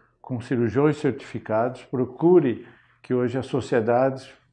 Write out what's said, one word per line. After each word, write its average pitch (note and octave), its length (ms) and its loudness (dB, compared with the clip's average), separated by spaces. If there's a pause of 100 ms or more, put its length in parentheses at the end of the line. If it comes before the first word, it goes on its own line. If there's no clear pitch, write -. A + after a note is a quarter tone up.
(220)
com B2 200 -8
cirurgiões C#3 560 0
certificados, A#2+ 840 -4
procure C#3 840 2 (340)
que - 120 -6
hoje B2 240 0
as B2 80 -4
sociedades B2 840 0 (240)